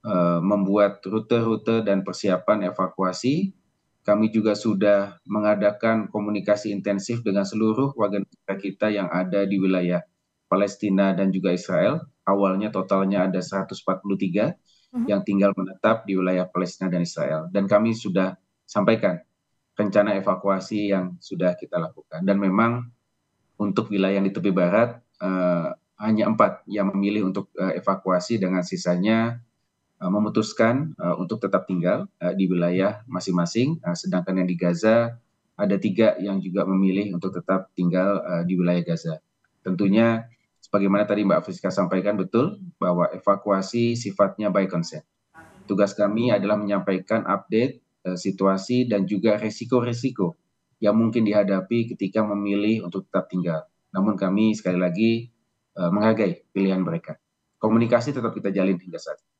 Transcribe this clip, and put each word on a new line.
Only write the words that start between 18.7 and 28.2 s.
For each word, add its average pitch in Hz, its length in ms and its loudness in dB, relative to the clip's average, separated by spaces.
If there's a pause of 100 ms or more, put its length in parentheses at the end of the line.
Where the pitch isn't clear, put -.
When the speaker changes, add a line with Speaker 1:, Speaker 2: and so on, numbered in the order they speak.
Speaker 1:
rencana 104 440 2
evakuasi 98 760 -2
yang 90 240 -4
sudah 90 400 -4
kita 87 240 -6
lakukan. 80 400 -10
Dan 98 160 -2
memang 117 520 0 (680)
untuk 104 320 -2
wilayah 98 320 2
yang 98 80 0
di 95 40 -4
tepi 92 200 0
barat, 101 480 2 (160)
eh, 90 520 -2 (280)
hanya 107 320 0
empat 110 400 2
yang 98 240 -2
memilih 101 360 0
untuk, 98 280 -6
eh, 95 240 -2
evakuasi, 95 600 -2